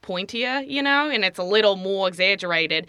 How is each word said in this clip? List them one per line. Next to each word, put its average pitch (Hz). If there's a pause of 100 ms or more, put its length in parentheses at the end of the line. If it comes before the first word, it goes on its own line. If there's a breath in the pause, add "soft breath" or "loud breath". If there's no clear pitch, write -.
pointier, 233
you 277
know, 285
and 226
it's 185
a 185
little 202
more 190
exaggerated. 175